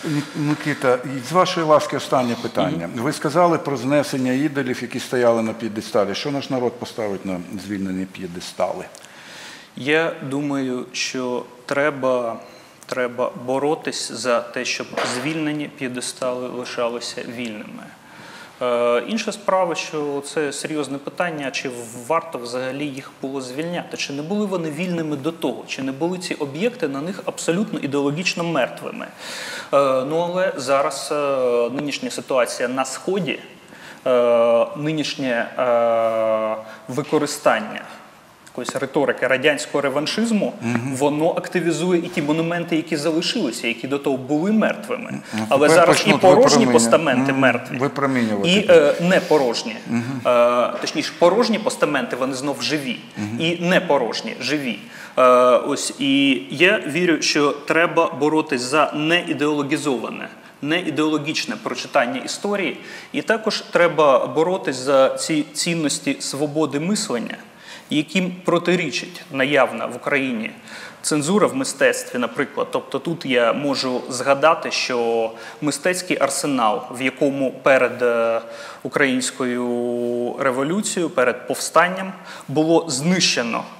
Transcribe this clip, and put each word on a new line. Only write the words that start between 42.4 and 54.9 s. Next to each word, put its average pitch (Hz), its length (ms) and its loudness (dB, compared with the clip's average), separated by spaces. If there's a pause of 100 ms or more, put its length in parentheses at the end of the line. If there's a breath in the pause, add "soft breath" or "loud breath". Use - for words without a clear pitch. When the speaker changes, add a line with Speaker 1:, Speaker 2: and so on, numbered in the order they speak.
Speaker 2:
які 160 200 -2
залишилися, 156 720 -2
які 117 200 -4
до 143 100 0
того 143 180 0
були 147 360 0
мертвими. 123 560 0
Speaker 1:
М, 139 140 -8 (160)
ну, 110 100 -2
Speaker 2:
Але 143 200 6
Speaker 1:
тепер 170 180 8
Speaker 2:
зараз 156 100 6
і - 80 0
Speaker 1:
почнуть 143 160 4
Speaker 2:
порожні 185 220 10 (240)
Speaker 1:
випроміню-, - 60 4
Speaker 2:
постаменти 135 600 4
Speaker 1:
мгм, 135 80 0
Speaker 2:
мертві, 123 380 2
Speaker 1:
випромінювати. 127 720 0
Speaker 2:
і, 196 200 4
е, 151 300 8
не 180 200 4
порожні. 120 560 2 (140)
Speaker 1:
Мгм. 117 360 -2
Speaker 2:
Е, 120 420 4 (120)
точніше, 151 380 -4
порожні 208 400 4
постаменти, 143 580 -2
вони 131 180 -2
знов 135 280 -6
живі. 135 340 -4 (200)
Speaker 1:
Мгм. 107 240 -4
Speaker 2:
І 170 200 0
не 175 200 4
порожні, 120 600 0
живі. 127 380 -2 (400 loud breath)